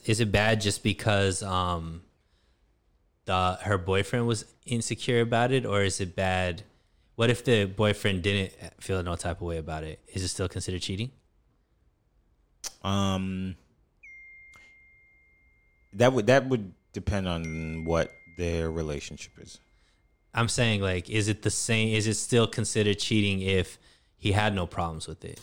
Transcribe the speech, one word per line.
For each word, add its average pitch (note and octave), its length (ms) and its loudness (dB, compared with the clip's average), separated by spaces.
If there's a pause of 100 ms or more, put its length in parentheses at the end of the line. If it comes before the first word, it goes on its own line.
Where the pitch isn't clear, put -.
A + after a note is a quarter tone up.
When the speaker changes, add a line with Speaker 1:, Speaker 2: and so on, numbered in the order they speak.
Speaker 1:
is A2+ 160 2
it G#2+ 120 2
bad G#2+ 280 4
just G2+ 220 -2
because, G2 600 2
um, F2 600 -2 (1200)
the, F#2 380 2
her G#2 160 2
boyfriend G2 480 0
was A2+ 180 0 (200)
insecure A#2 560 0
about A#2+ 320 2
it, B2 140 2
or G2+ 160 2
is F#2+ 180 0
it F#2 160 -4
bad? F#2 460 0 (540)
What A#2 140 4
if A#2+ 140 -2
the A2 220 6
boyfriend G2 560 0
didn't G2 320 0 (260)
feel F#2 220 -2
no E2+ 140 -4
type E2 220 -6
of - 40 -10
way E2+ 160 -4
about D#2 260 -8
it? D#2 140 -12 (160)
Is F#2+ 80 -4
it F#2 60 -4
still F#2+ 200 -4
considered F2+ 340 -6
cheating? G#2 280 -6 (1700)
Speaker 2:
Um, F#2+ 720 -2 (2500)
that A#2+ 180 6
would, A2+ 160 2
that C3+ 200 4
would G#2+ 240 -4 (220)
depend F#2+ 340 -2
on D#2+ 560 -6
what E2 260 2 (280)
their E2 320 -2
relationship D2+ 680 -6
is. - 200 -20 (720)
Speaker 1:
I'm A#2 160 2
saying, A2 320 2
like, F#2 300 -2
is G#2+ 180 0
it G#2 140 -2
the G#2 80 2
same? A2 440 0
Is G#2+ 120 2
it A2 80 0
still A2+ 320 2
considered G#2 520 0
cheating G2+ 440 0
if F#2+ 360 0 (380)
he G2+ 160 0
had G#2 220 2
no F2 120 -2
problems E2 400 -6
with - 180 -14
it? - 180 -14